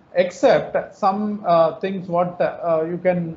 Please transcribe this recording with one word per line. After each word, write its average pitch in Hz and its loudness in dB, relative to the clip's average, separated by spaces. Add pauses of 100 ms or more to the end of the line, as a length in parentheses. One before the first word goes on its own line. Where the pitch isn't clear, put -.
(140)
except 180 2
some, 208 -2
uh, 165 2
things 190 -6
what, 175 -2
uh, 160 0
you 175 -6
can 175 -2